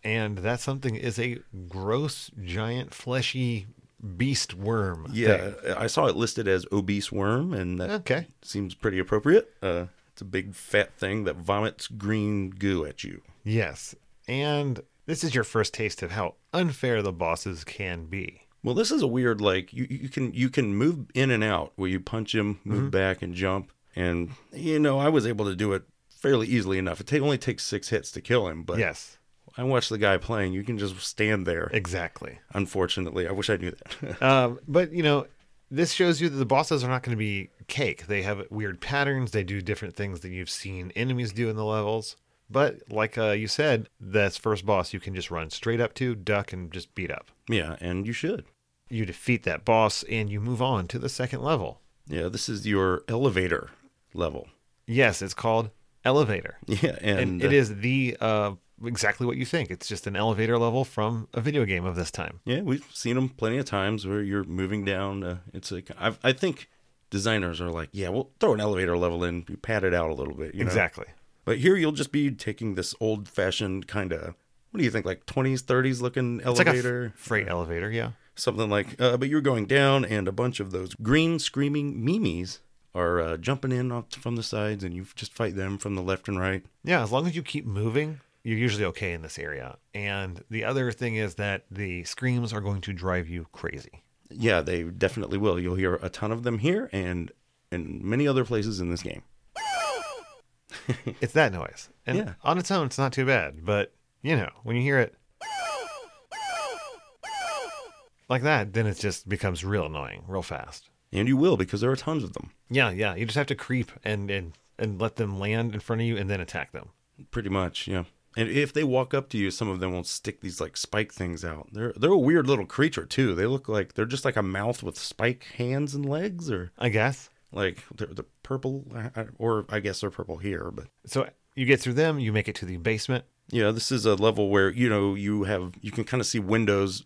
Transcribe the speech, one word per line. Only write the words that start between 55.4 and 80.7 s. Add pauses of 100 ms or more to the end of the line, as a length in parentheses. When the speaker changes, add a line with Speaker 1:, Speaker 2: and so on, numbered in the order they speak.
Speaker 1:
Elevator.
Speaker 2:
<laughs>
Yeah,
and,
Speaker 1:
And
it
Speaker 2:
uh,
Speaker 1:
is
the,
uh, (320)
exactly
what
you
think.
It's
just
an
elevator
level
from
a
video
game
of
this
time.
Speaker 2:
Yeah,
we've
seen
'em
plenty
of
times
where
you're
moving
down.
Uh, (160)
it's
like,
I've,
I
think (400)
designers
are
like,
"Yeah,
we'll (100)
throw
an
elevator
level
in,
you
pad
it
out
a
little
bit,"
you
know?
Speaker 1:
Exactly. (380)
Speaker 2:
But
here
you'll
just
be
taking
this
old-fashioned
kinda, (360)
what
do
you
think,
like,
twenties,
thirties
looking
Speaker 1:
It's
like
a
f-,
Speaker 2:
elevator?
Speaker 1:
freight
elevator,
yeah. (240)
Speaker 2:
Something
like,
uh,
but
you're
going
down,
and
a
bunch
of